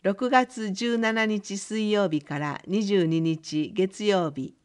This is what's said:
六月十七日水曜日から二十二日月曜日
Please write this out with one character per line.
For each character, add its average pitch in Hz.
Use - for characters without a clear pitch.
六 202
月 247
十 233
七 220
日 202
水 214
曜 202
日 151
か 143
ら 147
二 208
十 196
二 160
日 156
月 190
曜 185
日 131